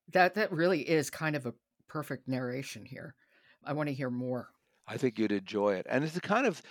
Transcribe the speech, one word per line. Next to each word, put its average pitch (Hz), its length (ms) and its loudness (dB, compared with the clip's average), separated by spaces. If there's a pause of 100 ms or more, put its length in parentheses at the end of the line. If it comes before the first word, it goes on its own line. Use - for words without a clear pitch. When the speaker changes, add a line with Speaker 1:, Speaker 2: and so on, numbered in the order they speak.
(140)
Speaker 1:
That, 185 220 6
that 214 180 0
really 170 260 4
is 151 300 2
kind 156 260 -2
of 131 100 -4
a 120 100 -6 (340)
perfect 143 400 -6
narration 127 560 -4
here. 127 300 -14 (500)
I 143 80 -4
want 151 160 -2
to 139 60 -4
hear 131 140 -2
more. 123 380 -4 (400)
Speaker 2:
I 107 100 -6
think 117 220 0
you'd 107 120 4
enjoy 101 440 2
it. 90 120 -4
And 127 160 2
it's 156 120 -4
the 180 40 -2
kind 220 260 2
of, 196 260 0